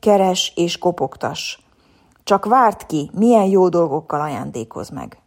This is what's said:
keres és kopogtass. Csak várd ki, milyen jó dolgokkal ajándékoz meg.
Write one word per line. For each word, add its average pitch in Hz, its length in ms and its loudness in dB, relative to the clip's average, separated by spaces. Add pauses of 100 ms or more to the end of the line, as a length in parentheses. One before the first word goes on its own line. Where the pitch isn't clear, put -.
keres 190 560 2
és 170 220 -2
kopogtass. 143 800 -6 (640)
Csak 196 200 0
várd 220 420 2
ki, 147 280 -6
milyen 220 300 4
jó 190 240 4
dolgokkal 156 520 -2
ajándékoz 135 680 -8
meg. - 380 -16